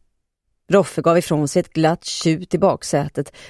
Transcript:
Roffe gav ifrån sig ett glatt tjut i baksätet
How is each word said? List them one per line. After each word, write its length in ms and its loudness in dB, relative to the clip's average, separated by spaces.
Roffe 340 2
gav 160 4
ifrån 300 0
sig 120 0
ett 120 -6
glatt 320 0
tjut 500 -4
i 40 -2
baksätet 760 -2